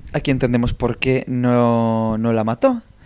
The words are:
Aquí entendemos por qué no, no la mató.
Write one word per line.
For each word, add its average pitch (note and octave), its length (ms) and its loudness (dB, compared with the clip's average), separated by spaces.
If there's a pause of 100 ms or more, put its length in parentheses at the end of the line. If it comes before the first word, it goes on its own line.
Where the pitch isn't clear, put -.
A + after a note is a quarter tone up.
(120)
Aquí D3 200 -2
entendemos A#2+ 420 0
por A#2 240 -2
qué C3 300 0
no, A#2 920 2
no A#2 160 0
la A2 100 2
mató. A3+ 380 0 (240)